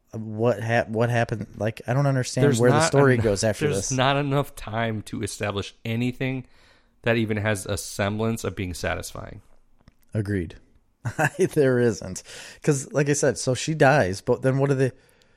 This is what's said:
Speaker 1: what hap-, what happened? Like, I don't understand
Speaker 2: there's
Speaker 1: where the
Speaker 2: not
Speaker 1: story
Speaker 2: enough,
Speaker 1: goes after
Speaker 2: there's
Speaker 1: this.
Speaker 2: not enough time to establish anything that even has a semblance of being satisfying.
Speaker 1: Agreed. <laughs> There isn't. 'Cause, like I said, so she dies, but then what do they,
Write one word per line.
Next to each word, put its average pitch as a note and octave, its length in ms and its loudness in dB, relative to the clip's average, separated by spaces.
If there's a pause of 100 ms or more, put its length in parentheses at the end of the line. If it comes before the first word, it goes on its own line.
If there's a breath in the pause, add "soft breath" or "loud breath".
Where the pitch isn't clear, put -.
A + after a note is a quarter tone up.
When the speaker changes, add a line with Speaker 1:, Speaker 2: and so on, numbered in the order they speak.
(120)
Speaker 1:
what A2 480 -2
hap-, A2+ 280 0
what A2+ 220 0
happened? A#2 360 -2 (100)
Like, A2 300 -4
I A#2 80 0
don't C#3+ 120 2
understand C3+ 380 0
Speaker 2:
there's C#3 160 4
Speaker 1:
where B2 100 6
the C#3+ 80 6
Speaker 2:
not D#3+ 80 4
Speaker 1:
story C#3 280 6
Speaker 2:
enough, A2 100 2
Speaker 1:
goes G2+ 200 2
after G#2+ 220 0
Speaker 2:
there's G2 220 -2
Speaker 1:
this. - 40 -2
Speaker 2:
not C3 240 2
enough C#3+ 400 -2
time A2 460 -4
to A2 200 -8
establish G2+ 520 -6 (100)
anything B2 640 -4 (560 soft breath)
that A#2 140 2
even A2 200 0
has G#2 300 -2
a G2+ 100 -4
semblance G#2+ 680 -2
of F#2+ 120 -4
being F2 180 -4
satisfying. - 640 -8 (760)
Speaker 1:
Agreed. G2+ 420 -2 (480)
<laughs> D3+ 340 -2
There C3+ 400 2
isn't. G2+ 440 0 (400 loud breath)
'Cause, C#3+ 300 0
like C#3+ 160 0
I D3 40 2
said, C#3 260 0
so B2+ 160 0
she D#3 200 -4
dies, C3 460 4
but - 220 0
then C3 160 2
what C#3 120 2
do C#3 40 2
they, C3 180 0 (440 soft breath)